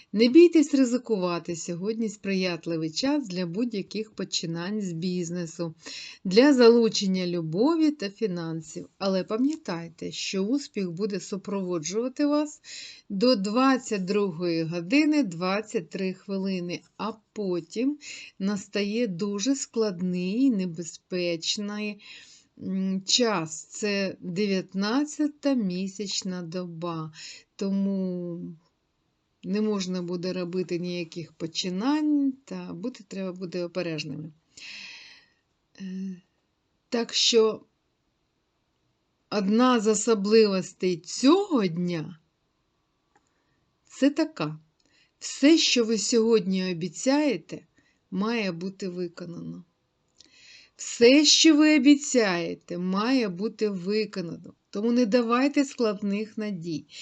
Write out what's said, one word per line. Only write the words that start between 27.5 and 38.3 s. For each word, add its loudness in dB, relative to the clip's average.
тому -4
не -2
можна -2
буде -6
робити -4
ніяких -8
починань, -2
та -12
бути -10
треба -8
буде -8
обережними. -8
Е, -10
так -4
що 2